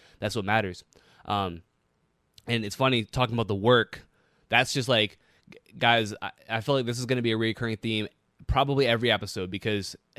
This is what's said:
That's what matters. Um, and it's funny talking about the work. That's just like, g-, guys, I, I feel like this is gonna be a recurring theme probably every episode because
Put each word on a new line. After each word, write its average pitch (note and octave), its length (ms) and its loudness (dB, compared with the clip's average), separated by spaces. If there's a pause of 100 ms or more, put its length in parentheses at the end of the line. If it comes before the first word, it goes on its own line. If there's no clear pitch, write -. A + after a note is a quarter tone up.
(200)
That's G#2+ 160 -4
what G#2 100 -4
matters. G2+ 380 -2 (420)
Um, F#2+ 360 -2 (840)
and A#2 160 -2
it's G2+ 120 -8
funny B2+ 280 2
talking A#2+ 320 -2
about A2 140 -2
the G#2 60 0
work. A2 520 2 (400)
That's B2 260 2
just B2+ 140 -2
like, A2 320 2 (320)
g-, - 80 -20 (180)
guys, A#2 440 2
I, - 100 -8 (180)
I A2+ 120 -2
feel C#3+ 140 0
like C3 100 0
this A#2+ 140 -4
is B2 60 -4
gonna B2 160 0
be A#2 100 0
a A2 60 0
recurring A2+ 400 -2
theme A2 300 -4 (400)
probably C#3 400 2
every A#2 240 2
episode G2 400 -4
because G2+ 440 -4 (240)